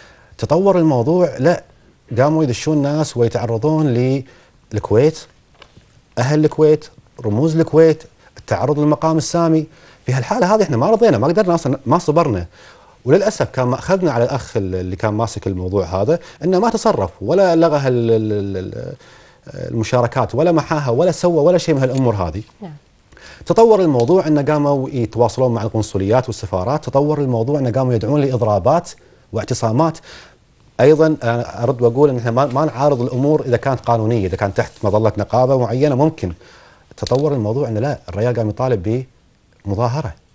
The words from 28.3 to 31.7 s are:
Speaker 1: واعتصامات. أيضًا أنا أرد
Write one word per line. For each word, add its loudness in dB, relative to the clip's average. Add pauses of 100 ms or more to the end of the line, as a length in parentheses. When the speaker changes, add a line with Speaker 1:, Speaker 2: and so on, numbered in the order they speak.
Speaker 1:
واعتصامات. -2 (840)
أيضًا 6 (160)
أنا -4
أرد -2